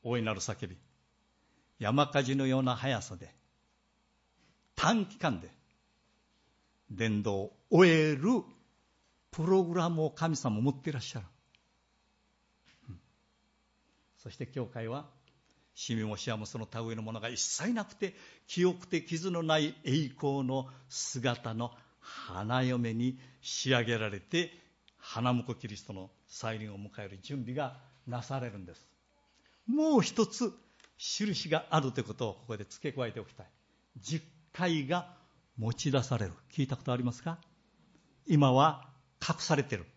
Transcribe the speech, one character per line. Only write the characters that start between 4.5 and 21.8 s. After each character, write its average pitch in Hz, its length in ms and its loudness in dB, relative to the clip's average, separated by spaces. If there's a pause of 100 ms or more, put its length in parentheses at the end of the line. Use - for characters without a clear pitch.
短 214 300 4
期 - 120 -18
間 113 240 -2
で、 82 80 -16 (1400)
伝 104 320 0
道 101 120 0
を 98 220 -6 (120)
終 175 200 10
え 156 260 6
る 196 280 2 (880)
プ 160 140 -4
ロ 190 180 6
グ 170 120 0
ラ 175 140 2
ム 156 160 0
を 147 60 0
神 165 240 0
様 110 240 -2
持 131 120 4
っ - 20 0
て 139 160 -6
い 147 40 -4
ら 131 60 -4
っ - 40 -8
し - 120 -12
ゃ 120 40 -6
る。 95 60 -12 (1600)
う 98 40 -14
ん。 87 60 -18 (1200)
そ - 140 -16
し - 60 -20
て 127 100 -8
教 127 180 -6
会 113 220 -8
は、 139 200 -8 (680)
シ - 200 -4
ミ 110 80 0
も 107 140 -4
シ - 140 -6
ワ 110 40 -2
も 107 100 -8
そ 127 120 -10
の 110 100 -8 (200)
類 113 80 -4
の 110 80 -8
も 110 100 -8
の 113 60 -8
が 110 100 -6
一 117 100 -6
切 - 340 -2
な 220 120 -2
く - 100 -20
て、 190 200 -4 (320)
清 180 260 4
く - 140 -12
て 165 160 -2
傷 165 260 -4
の 170 140 -2
な 156 160 4
い 151 160 0 (100)
栄 143 240 2
光 139 340 0
の 131 240 0 (220)
姿 120 640 -4
の 117 180 -4 (280)